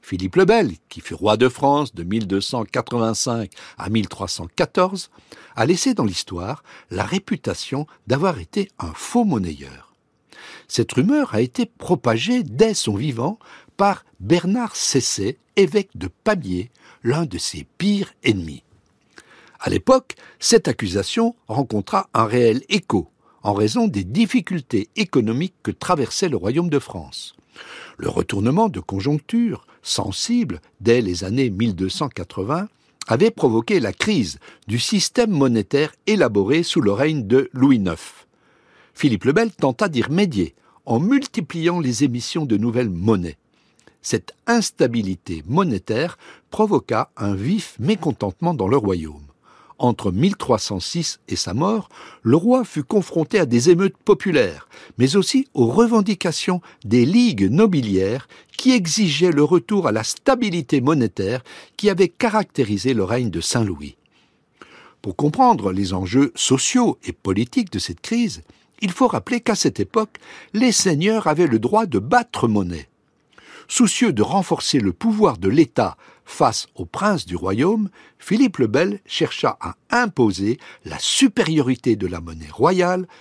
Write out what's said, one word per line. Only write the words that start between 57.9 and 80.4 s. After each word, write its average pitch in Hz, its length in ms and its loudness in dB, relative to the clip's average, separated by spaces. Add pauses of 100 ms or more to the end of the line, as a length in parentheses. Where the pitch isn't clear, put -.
qui 254 160 4
exigeaient 175 580 2
le 147 120 4
retour 175 440 2
à 113 40 2
la 110 120 -2
stabilité 175 800 0
monétaire 120 600 0 (360)
qui 202 120 2
avait 185 200 2
caractérisé 131 840 0
le 107 100 0
règne 113 280 -2
de 82 100 -6
Saint-Louis. 85 560 -4 (1040)
Pour 95 140 -8
comprendre 151 560 2
les 95 220 -2
enjeux 95 420 2
sociaux - 680 2
et - 80 -10
politiques 117 600 -2
de 95 80 -4
cette - 220 -10
crise, 226 420 -2 (400)
il 190 80 -2
faut 254 160 2
rappeler 220 340 -2
qu'à 214 140 0
cette - 240 -2
époque, - 380 -2 (360)
les 226 180 4
seigneurs 190 540 2
avaient 170 220 4
le 117 100 2
droit 202 300 2
de 120 100 -2
battre 143 500 0
monnaie. 90 400 -2 (800)
Soucieux 233 440 2
de 110 100 0
renforcer 151 580 0
le 98 120 0
pouvoir 208 460 0
de 90 100 -2
l'État 120 480 2 (300)
face - 500 -2
aux 92 100 -10
princes 190 400 -2
du 90 100 -8
royaume, 135 540 -2 (280)
Philippe 226 400 0
le 123 100 2
Bel 180 380 0
chercha - 560 -2
à 87 140 -10 (160)
imposer 120 680 0 (240)